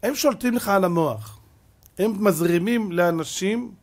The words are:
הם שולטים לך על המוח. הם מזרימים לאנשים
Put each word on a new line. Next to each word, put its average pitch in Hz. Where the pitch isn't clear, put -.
הם 262
שולטים 247
לך 233
על 202
המוח. 160
הם 214
מזרימים 185
לאנשים 175